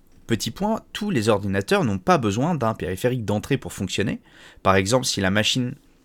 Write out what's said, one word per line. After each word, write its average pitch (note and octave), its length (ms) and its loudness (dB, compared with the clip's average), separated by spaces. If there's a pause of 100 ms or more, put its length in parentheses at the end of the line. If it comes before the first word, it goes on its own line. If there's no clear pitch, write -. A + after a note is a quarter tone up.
(260)
petit - 240 -2
point, G#3 320 -4 (100)
tous G#3 160 -6
les A#2 220 2
ordinateurs G2+ 540 2
n'ont G2+ 120 0
pas E3+ 220 2
besoin A#2+ 360 0
d'un A#2 200 0
périphérique A2+ 500 -2
d'entrée G#2 320 0
pour - 160 -8
fonctionner. G2+ 480 -4 (420)
Par F#2+ 140 6
exemple, A2+ 300 2
si - 160 -2
la F#2+ 80 2
machine B2 440 0 (300)